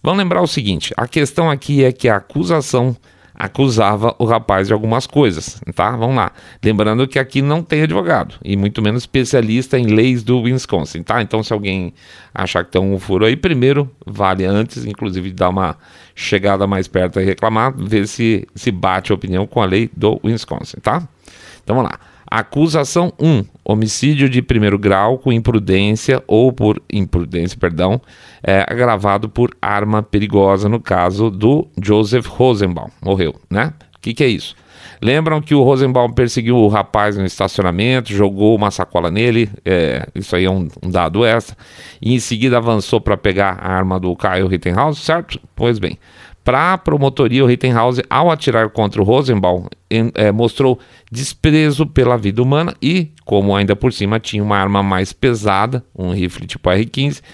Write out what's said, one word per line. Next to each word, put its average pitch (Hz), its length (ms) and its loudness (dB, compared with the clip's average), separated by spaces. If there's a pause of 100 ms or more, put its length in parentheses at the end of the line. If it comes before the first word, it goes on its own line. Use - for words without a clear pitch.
Vamos 190 180 -2
lembrar 175 220 0
o 175 60 0
seguinte, 101 480 -4
a 123 120 -2
questão 160 420 -2
aqui 139 340 0
é 127 80 4
que 120 160 -4
a 107 100 2
acusação 131 800 -2 (380)
acusava 110 840 0
o - 60 2
rapaz 110 420 0
de 107 60 0
algumas 110 340 -2
coisas, 104 520 0 (140)
tá? 95 180 0
Vamos 123 240 -2
lá. 110 160 0 (320)
Lembrando 107 440 2
que 135 100 -4
aqui 135 240 -2
não 147 220 0
tem 156 180 -2
advogado, 160 600 0
e 101 120 -2
muito 101 240 0
menos 110 220 0
especialista 127 800 0
em 120 80 0
leis 117 340 4
do 123 200 2
Wisconsin, 110 600 -2
tá? 110 220 -2
Então, 110 180 -4
se 107 100 -6
alguém 95 440 -4 (360)
achar 90 320 -2
que - 80 -12
tem 92 100 2
um 98 180 0
furo 95 260 0
aí, 120 100 2
primeiro, 139 540 0 (160)
vale 95 400 -2
antes, 110 400 -2
inclusive, 98 460 -6
dar 92 180 0
uma 92 260 -2 (380)
chegada 98 540 0
mais 95 200 -2
perto 92 320 -2
e 95 60 0
reclamar, 110 500 0
ver 104 320 -2
se, 113 460 -2
se - 160 -4
bate 92 420 -2
a 98 40 2
opinião 92 320 -4
com - 120 -4
a 104 60 2
lei 92 300 0
do 107 280 0
Wisconsin, - 560 -6
tá? 147 280 -2 (560)
Então, 110 120 -2
vamos 127 140 0
lá. - 100 -12 (340)
Acusação 151 840 0
um, 143 240 4 (180)
homicídio 131 680 0
de 123 120 2
primeiro 104 380 2
grau 104 380 2
com 127 160 0
imprudência 110 920 0
ou 120 280 4
por 107 360 0
imprudência, 87 680 -4
perdão, 90 440 0 (400)
é, 196 280 2
agravado 107 580 0
por 120 240 -2 (100)
arma 107 400 0
perigosa, 101 680 2
no 113 100 0
caso 95 500 0
do 107 380 2 (160)
Joseph 107 440 2
Rosenbaum, 101 600 0 (140)
morreu, 95 320 0 (140)
né? 127 240 -2 (240)
O - 20 -20
que 113 140 -6
que 147 100 0
é 127 60 4
isso? - 260 -6 (460)
Lembram 156 400 0
que 151 120 -2
o 143 80 6
Rosenbaum 127 480 4
perseguiu 120 460 0
o 110 140 6
rapaz 104 480 0
no 95 80 -2
estacionamento, 101 880 -2
jogou 101 420 4
uma 101 160 0
sacola 87 400 -2
nele, 113 380 2 (160)
é, 78 500 0
isso 95 180 -8
aí 92 120 0
é 95 40 2
um, 92 200 -2 (120)
um - 80 -6
dado 90 360 0
extra, 113 320 -2 (440)
e 117 120 0
em 127 60 2
seguida 120 380 0
avançou 113 440 0
pra 101 160 0
pegar 95 420 0
a 95 140 -4
arma 92 260 0
do 90 160 -2
Kyle 92 320 0
Rittenhouse, 95 540 -2
certo? - 380 -4 (160)
Pois 117 240 0
bem, - 180 -6 (460)
pra 160 340 0
promotoria, 135 640 0
o 127 40 4
Rittenhouse, 123 640 0
ao 165 220 2
atirar 113 380 0
contra 107 320 0
o 98 40 4
Rosenbaum, 101 600 2 (220)
em-, 113 240 0
é, 104 180 2
mostrou 120 480 0 (320)
desprezo 151 760 0
pela 123 320 2
vida 104 240 -2
humana 143 400 0
e, 165 280 -2 (160)
como 101 300 2
ainda 101 200 0
por 123 160 0
cima 107 280 -2
tinha 104 240 -4
uma 104 140 0
arma 98 260 0
mais 95 300 -2
pesada, 113 720 0 (140)
um 92 140 -4
rifle 90 340 -4
tipo - 240 -4
R 98 160 2
quinze, 139 360 -4 (120)